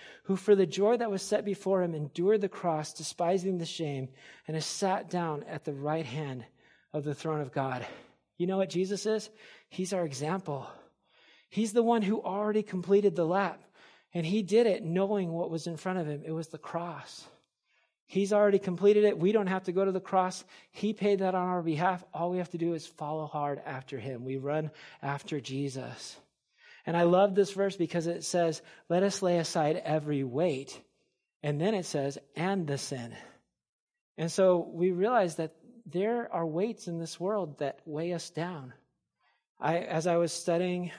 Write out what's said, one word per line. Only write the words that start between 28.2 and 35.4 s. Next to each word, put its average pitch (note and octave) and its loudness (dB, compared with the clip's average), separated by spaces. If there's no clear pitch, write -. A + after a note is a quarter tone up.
says, E3 0
"Let F3 4
us G3 0
lay F3 4
aside D#3+ 2
every D3 0
weight." C3+ -2
And D3 -2
then F#3+ 2
it F#3 -2
says, C#3 -2
"And F3+ 0
the C#3 -2
sin." C3+ -8
And E3 -4
so F#3 6
we F3 0
realize F#3+ 2
that D#3+ -6